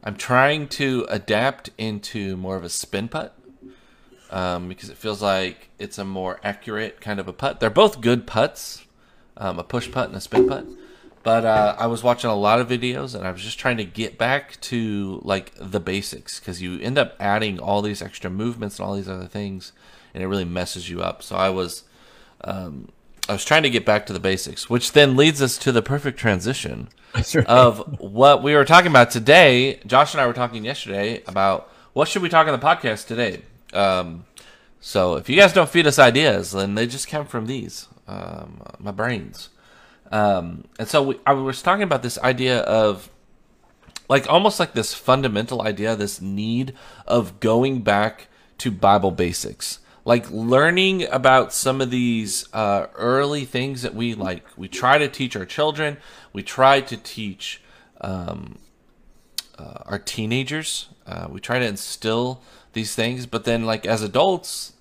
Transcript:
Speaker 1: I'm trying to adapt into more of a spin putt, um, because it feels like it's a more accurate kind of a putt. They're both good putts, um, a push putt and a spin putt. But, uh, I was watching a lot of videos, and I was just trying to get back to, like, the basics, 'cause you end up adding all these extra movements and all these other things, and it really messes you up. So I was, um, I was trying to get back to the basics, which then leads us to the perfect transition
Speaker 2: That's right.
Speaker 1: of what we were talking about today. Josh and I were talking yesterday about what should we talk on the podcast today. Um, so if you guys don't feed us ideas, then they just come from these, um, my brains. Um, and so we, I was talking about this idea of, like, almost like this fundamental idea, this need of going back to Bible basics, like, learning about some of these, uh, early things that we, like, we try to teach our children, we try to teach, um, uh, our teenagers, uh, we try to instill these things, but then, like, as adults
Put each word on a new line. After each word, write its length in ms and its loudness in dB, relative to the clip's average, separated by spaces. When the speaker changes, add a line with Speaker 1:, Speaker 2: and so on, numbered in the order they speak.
Speaker 1:
I'm 120 -8
trying 520 2
to 400 -2
adapt 680 -2
into 600 -6
more 200 -6
of 60 -6
a 60 -12
spin 400 -6
putt, 280 -10
um, 380 -4
because 200 -16
it 80 -20
feels 240 -8
like 500 -2
it's 180 -12
a 60 -6
more 400 -8
accurate 560 -8
kind 180 -8
of 80 -8
a 60 -12
putt. 260 -6
They're 120 0
both 300 4
good 260 0
putts, 580 -4
um, 220 -6
a 60 -8
push 260 -8
putt 180 -4
and 80 -12
a 40 -10
spin 280 2
putt. 180 -6
But, 200 2
uh, 320 4
I 120 -2
was 160 -6
watching 260 2
a 60 0
lot 240 4
of 80 -4
videos, 460 -4
and 120 -10
I 60 -6
was 100 -12
just 160 -12
trying 200 -2
to 60 -4
get 320 -8
back 460 -2
to, 600 -4
like, 360 -4
the 200 -4
basics, 580 -8
'cause 240 -12
you 160 -8
end 180 -4
up 220 0
adding 400 -2
all 240 -2
these 180 -6
extra 300 -12
movements 480 -8
and 80 -8
all 80 -6
these 140 -8
other 180 -10
things, 460 -10
and 80 -8
it 60 -4
really 160 -2
messes 440 -8
you 140 -8
up. 200 -6
So 120 -16
I 160 2
was, 320 -6
um, 460 -10
I 40 -4
was 120 -6
trying 200 4
to 40 4
get 160 0
back 220 2
to 80 -8
the 60 -6
basics, 500 -4
which 220 -2
then 240 6
leads 260 4
us 160 -2
to 140 0
the 100 4
perfect 360 -4
transition 720 -2
Speaker 2:
That's 220 -4
right. 120 4
Speaker 1:
of 540 6
what 420 6
we 120 2
were 100 8
talking 260 8
about 200 8
today. 760 6
Josh 280 4
and 80 0
I 40 4
were 60 0
talking 320 -4
yesterday 640 -4
about 440 0
what 160 2
should 140 -2
we 80 -2
talk 160 6
on 120 0
the 60 -6
podcast 420 0
today. 360 -4
Um, 500 0
so 360 0
if 120 -8
you 80 2
guys 160 8
don't 160 4
feed 180 4
us 120 2
ideas, 540 6
then 220 -2
they 120 0
just 220 -8
come 180 -6
from 200 -8
these, 420 -10
um, 560 -14
my 140 -10
brains. 580 -6
Um, 540 0
and 100 -8
so 140 4
we, 240 -2
I 80 6
was 260 -4
talking 220 0
about 200 -2
this 180 -6
idea 400 2
of, 500 2
like, 180 2
almost 320 0
like 140 -2
this 220 -4
fundamental 640 -2
idea, 340 -2
this 240 -6
need 540 -4
of 340 0
going 420 2
back 460 0
to 140 -4
Bible 400 4
basics, 720 -6
like, 240 2
learning 800 2
about 440 4
some 300 -2
of 80 -2
these, 640 -2
uh, 400 0
early 500 0
things 380 -6
that 120 -6
we, 200 -4
like, 320 -8
we 100 -12
try 300 2
to 120 2
teach 280 -8
our 80 -6
children, 540 -4
we 100 -10
try 380 4
to 160 -10
teach, 640 -12
um, 560 -8
uh, 260 -18
our 140 -8
teenagers, 880 -6
uh, 240 -12
we 80 -14
try 200 -4
to 80 0
instill 760 -4
these 220 -6
things, 320 -4
but 180 -6
then, 220 0
like, 180 -4
as 160 0
adults 800 -2